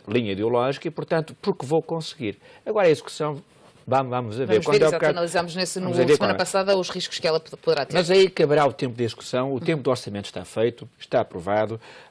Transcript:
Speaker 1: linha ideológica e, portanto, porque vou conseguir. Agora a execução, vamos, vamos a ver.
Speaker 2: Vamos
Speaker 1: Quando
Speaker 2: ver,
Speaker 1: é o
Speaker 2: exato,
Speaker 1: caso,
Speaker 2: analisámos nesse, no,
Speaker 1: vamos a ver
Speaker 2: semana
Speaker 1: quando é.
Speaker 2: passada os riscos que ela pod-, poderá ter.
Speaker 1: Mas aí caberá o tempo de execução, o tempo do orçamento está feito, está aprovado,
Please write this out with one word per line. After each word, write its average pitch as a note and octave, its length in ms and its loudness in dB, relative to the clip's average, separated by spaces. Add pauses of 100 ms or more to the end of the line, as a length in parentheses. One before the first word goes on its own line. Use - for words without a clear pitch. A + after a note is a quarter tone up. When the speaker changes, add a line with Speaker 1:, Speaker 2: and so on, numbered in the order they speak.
Speaker 1:
linha A2 240 0
ideológica A#2+ 560 0
e, D#3 40 -4
portanto, D#3+ 500 -4
porque F#3 240 -4
vou D#3 160 2
conseguir. D#3 560 -6 (280)
Agora G#3+ 220 2
a D#3+ 40 8
execução, D3+ 520 -4 (420)
vamos, B2+ 240 0
vamos A#2+ 260 -4
a B2+ 100 -4
ver. - 0 -
Speaker 2:
Vamos G#3 200 2
Speaker 1:
Quando - 120 4
Speaker 2:
ver, D#3 60 4
Speaker 1:
é - 20 8
o D#3 40 4
Speaker 2:
exato, D#3+ 120 -2
Speaker 1:
caso, D#3 100 4
Speaker 2:
analisámos E3+ 440 -2
nesse, F#3 240 -4
no, F#3 80 -4
Speaker 1:
vamos F3 120 0
a E3+ 60 4
ver C#3+ 80 4
Speaker 2:
semana - 200 2
Speaker 1:
quando - 20 -6
é. - 20 -4
Speaker 2:
passada F#3+ 400 0
os F3+ 120 -2
riscos - 300 -8
que F3+ 80 -2
ela D#3+ 140 0
pod-, - 160 -16
poderá D3 280 0
ter. C#3+ 80 -8
Speaker 1:
Mas E3 160 0
aí F#3+ 200 6
caberá D3 360 4
o B2+ 60 2
tempo A#2+ 240 -4
de A#2+ 80 -2
execução, B2+ 500 -4
o B2 60 -2
tempo D#3+ 240 -2
do C#3 60 0
orçamento G#2 360 -4
está F#2 200 -12
feito, A#2 420 -2 (100)
está - 220 -2
aprovado, G#2 600 -2 (300)